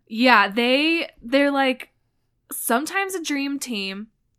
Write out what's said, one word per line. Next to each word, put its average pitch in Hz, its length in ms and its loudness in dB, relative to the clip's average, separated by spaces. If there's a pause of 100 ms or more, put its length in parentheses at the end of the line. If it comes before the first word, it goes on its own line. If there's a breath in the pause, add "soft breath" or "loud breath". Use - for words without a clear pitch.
Yeah, 220 400 4
they, 269 600 0 (140)
they're, 277 280 2
like, 269 400 -2 (600)
sometimes 359 640 -2
a 339 80 -6
dream 277 360 -4
team. 202 500 -8 (300)